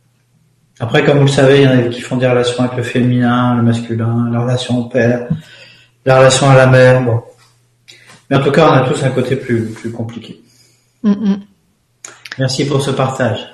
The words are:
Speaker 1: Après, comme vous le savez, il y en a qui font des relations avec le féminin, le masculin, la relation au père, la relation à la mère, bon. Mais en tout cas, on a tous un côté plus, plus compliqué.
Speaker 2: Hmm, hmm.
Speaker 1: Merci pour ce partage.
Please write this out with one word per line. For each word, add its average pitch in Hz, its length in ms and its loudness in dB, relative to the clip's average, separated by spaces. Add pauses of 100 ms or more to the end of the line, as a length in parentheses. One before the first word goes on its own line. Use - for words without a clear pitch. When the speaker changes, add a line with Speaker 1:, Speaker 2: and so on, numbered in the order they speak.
(800)
Speaker 1:
Après, 143 260 -2
comme 143 140 2
vous 139 60 4
le 139 60 4
savez, 139 320 4
il - 20 6
y 135 40 4
en 131 40 2
a 123 160 2
qui - 120 -8
font - 160 -8
des 127 120 0
relations 123 340 0
avec 120 140 -4
le 120 60 -4
féminin, 123 720 0
le 117 60 0
masculin, 117 680 -2
la 117 100 -4
relation 123 380 -4
au 117 60 -4
père, 120 440 -2 (760)
la 131 120 4
relation 131 300 4
à 135 60 6
la 131 140 6
mère, 127 340 4
bon. 113 200 -2 (1040)
Mais 139 80 0
en 139 60 2
tout - 100 0
cas, 160 180 4
on - 20 2
a 131 160 2
tous - 140 -4
un 131 80 -2
côté 127 260 -4
plus, 110 360 -4
plus - 180 -12
compliqué. - 500 -14 (640)
Speaker 2:
Hmm, 208 100 0
hmm. 202 280 -2 (1000)
Speaker 1:
Merci 131 280 -2
pour 139 140 0
ce 135 120 -4
partage. 123 600 -4